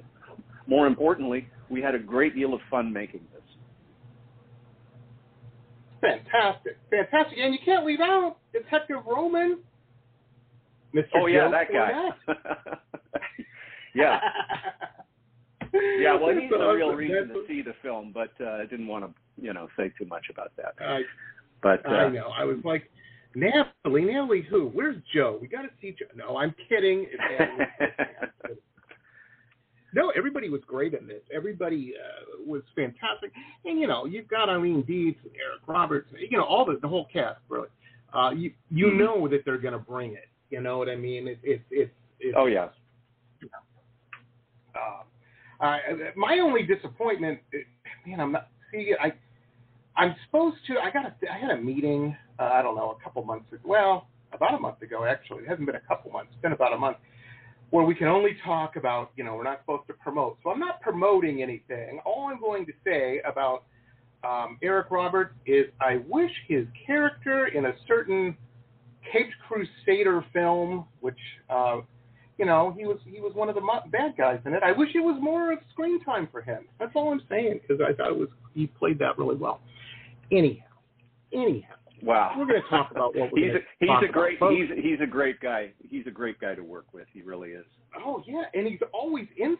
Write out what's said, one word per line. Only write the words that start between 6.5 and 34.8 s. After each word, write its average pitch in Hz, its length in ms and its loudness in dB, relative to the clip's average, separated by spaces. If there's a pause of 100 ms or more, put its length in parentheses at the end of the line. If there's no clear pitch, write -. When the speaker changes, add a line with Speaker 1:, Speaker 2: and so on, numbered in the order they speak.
Speaker 2:
fantastic, 262 480 2
and 262 140 2
you 277 120 -4
can't 370 200 4
leave 302 140 0
out 359 380 2 (160)
Detective 294 440 -2 (100)
Roman, 339 500 2 (1400)
Mister 151 220 0
Speaker 1:
Oh, 175 100 6
yeah, 175 220 6
Speaker 2:
Joe 170 40 4
Speaker 1:
that 156 220 2
guy. 120 180 4 (360)
Speaker 2:
Cornette. - 560 -8
Speaker 1:
<laughs> - 40 -20 (1080)
Yeah. 254 280 4
Speaker 2:
<laughs> - 60 2 (1400)
Speaker 1:
Yeah, 392 440 4
well, 302 180 2
Speaker 2:
That's 339 80 2
Speaker 1:
he's 262 80 -8
the 214 80 2
real 202 300 4
Speaker 2:
awesome. 143 100 0
Speaker 1:
reason 175 340 -2
Speaker 2:
That's 196 100 -6
Speaker 1:
to 208 60 -14
see 147 140 -6
the 120 120 -10 (100)
film, 110 280 -8
but, 113 200 -6 (100)
uh, 113 120 -6
I 107 120 -6
didn't 113 220 -10
wanna, 104 220 -8 (300)
you 110 140 -8
know, 85 140 -10 (100)
say 95 220 -2
too 98 60 -8
much 85 260 -12
about - 260 -12
that. - 220 -10
Speaker 2:
I, 139 220 -4 (600)
Speaker 1:
But, - 260 4
Speaker 2:
I 104 180 4
Speaker 1:
uh, 135 40 2
Speaker 2:
know. 123 260 -6
I 135 80 -2
was 135 200 -2
like, 160 260 -2 (460)
"Natalie, 156 720 2
Natalie 233 440 2
who? 175 200 2
Where's 254 260 -2 (180)
Joe? 120 260 2
We 123 80 -12
gotta 262 220 -10 (100)
see 95 120 -12
Joe." - 240 -12
No, 120 220 -8
I'm 156 180 -2 (140)
kidding. 190 420 2
It's - 100 -8 (180)
Natalie. - 1200 -4
Speaker 1:
<laughs> - 20 -20 (1300)
Speaker 2:
No, 320 220 4
everybody 277 340 -2
was 139 180 -4
great 143 260 -2
in - 140 -10
this. 104 140 -14 (120)
Everybody, 160 640 -6
uh, - 480 -16
was 147 160 -6 (140)
fantastic. 202 560 -6 (340)
And, 330 140 -2
you 294 80 2
know, 127 180 -2
you've 202 220 -10
got 220 200 0
Eileen 175 360 2